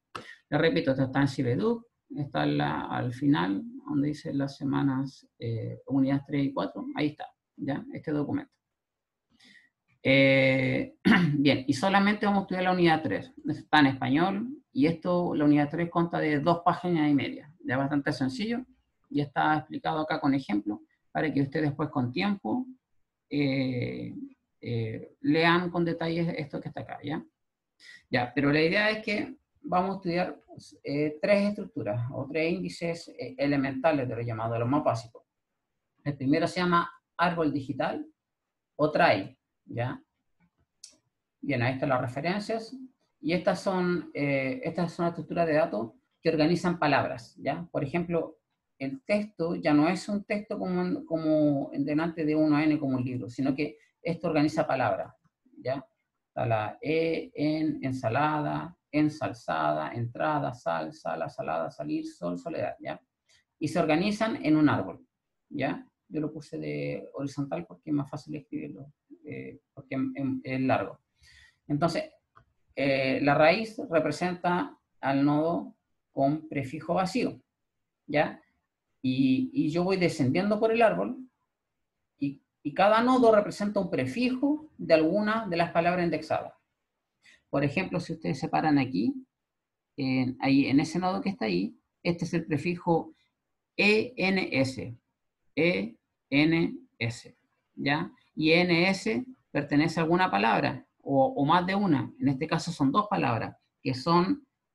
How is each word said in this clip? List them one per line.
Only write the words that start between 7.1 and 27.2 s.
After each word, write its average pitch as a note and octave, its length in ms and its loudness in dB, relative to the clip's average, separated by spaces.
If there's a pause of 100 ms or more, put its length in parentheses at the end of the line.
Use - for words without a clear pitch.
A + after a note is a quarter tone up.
¿ya? - 380 -6
Este - 180 -8
documento. D3 400 -4 (1500)
Eh, C3+ 1000 4
<clears throat> F3+ 300 4
bien, C#3 340 4
y C#3+ 60 0
solamente G3 520 2
vamos G3+ 160 2
a - 20 -6
estudiar F#3 200 -4
la F#3 100 2
unidad E3+ 280 4
tres. - 320 -6 (140)
Está - 320 2
en C#3+ 80 6
español, D#3+ 600 0 (220)
y C#3 160 2
esto, F3 480 0
la D3 100 0
unidad D3 240 6
tres E3 200 -4
consta E3+ 300 0
de D3+ 200 2
dos E3+ 260 2
páginas E3+ 440 2
y D3 40 6
media, - 400 -2 (100)
ya B2 140 0
bastante C#3 340 -2
sencillo, G#3+ 540 -4 (440)
y C#3+ 120 0
está D#3 360 0
explicado D#3 420 -4
acá D#3 200 -4
con C#3 140 2
ejemplo, C#3 480 -2 (320)
para D#3 180 0
que C#3 120 0
usted D#3 180 -2
después D3 280 -2
con B2 220 -2
tiempo, G#3 540 -2 (640)
eh, C3 840 -2 (480)
eh, A2+ 580 -6
lean E3+ 480 4
con F3 140 0
detalles E3 540 -2
esto E3 240 -8
que - 80 -10
está - 120 -10
acá, - 220 -12
¿ya? - 200 -6 (840)